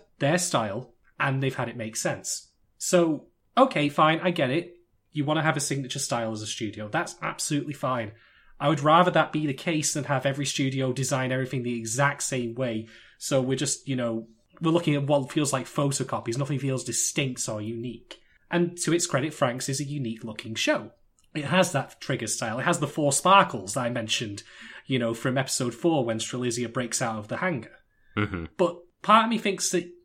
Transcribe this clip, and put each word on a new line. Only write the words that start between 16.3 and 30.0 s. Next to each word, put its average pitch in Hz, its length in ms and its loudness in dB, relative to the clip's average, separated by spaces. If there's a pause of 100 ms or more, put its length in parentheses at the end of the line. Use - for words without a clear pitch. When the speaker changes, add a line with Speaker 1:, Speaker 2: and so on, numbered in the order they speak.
Speaker 1:
Nothing 139 220 -2
feels 131 240 -2
distinct - 640 -2
or 107 120 -4
unique. 117 580 -8 (300)
And 175 280 0
to 151 160 0
its 170 120 2
credit, 147 280 -2
Frank's 127 360 0
is 131 100 -2
a 151 40 -4
unique 135 400 -6
looking 110 320 -10
show. - 360 0 (440)
It 147 100 -4
has 175 280 4
that - 280 -4
Trigger 127 260 -4
style. 113 320 -4
It - 40 -4
has 160 160 2
the 139 80 0
four 147 240 0
sparkles 180 600 4
that 131 80 -2
I 120 80 -2
mentioned, 110 520 -4 (460)
you 131 100 0
know, 117 160 0
from 131 240 -2
episode 127 380 -2
four 156 300 2
when 113 140 -2
Strelizia 120 520 -4
breaks 120 300 -4
out 113 180 -2
of 104 80 -10
the - 100 -6
hangar. 160 340 -2 (440)
Speaker 2:
Mm-hmm. 95 300 -2 (120)
Speaker 1:
But 175 200 2 (260)
part 220 220 6
of 226 40 0
me 226 80 0
thinks 190 340 -2
that 175 200 -2 (140)